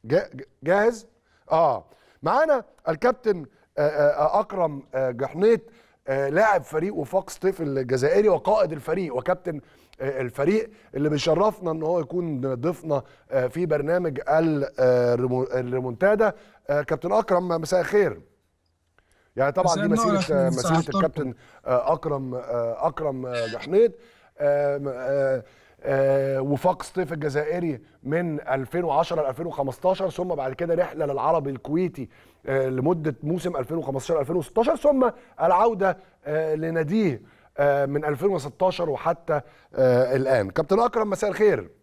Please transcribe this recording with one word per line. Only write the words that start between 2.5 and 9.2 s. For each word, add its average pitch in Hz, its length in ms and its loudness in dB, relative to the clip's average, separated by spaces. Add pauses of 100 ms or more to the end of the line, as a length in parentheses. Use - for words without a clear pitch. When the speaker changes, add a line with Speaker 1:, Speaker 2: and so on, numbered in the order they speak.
Speaker 1:
الكابتن، 185 560 0 (320)
آه، 151 40 0
آه، 147 440 2
آه، 180 140 2
اكرم، 170 440 -4 (100)
آه، 131 180 -2
جحنيط، 160 500 0 (460)
آه، 139 220 0
لاعب 190 340 2
فريق 175 320 -4
وفاق 180 340 -4
سطيف 190 320 -4
الجزائري 139 680 2
وقائد 185 420 2
الفريق 156 440 -6
وكابتن، 160 460 -4 (400)